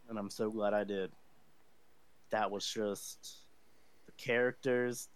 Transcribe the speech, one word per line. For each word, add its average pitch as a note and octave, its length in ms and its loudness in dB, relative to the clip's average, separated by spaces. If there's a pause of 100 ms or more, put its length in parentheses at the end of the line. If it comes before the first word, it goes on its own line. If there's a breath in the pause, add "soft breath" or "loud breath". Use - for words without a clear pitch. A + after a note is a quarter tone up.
and A2+ 100 -4
I'm G2+ 120 -4
so A2 200 0
glad G#2+ 220 2
I G#2 120 4
did. G2 260 -2 (1200)
That G#2+ 200 2
was G2+ 160 -2
just - 720 -4 (680)
the - 60 -20
characters, B2 1040 2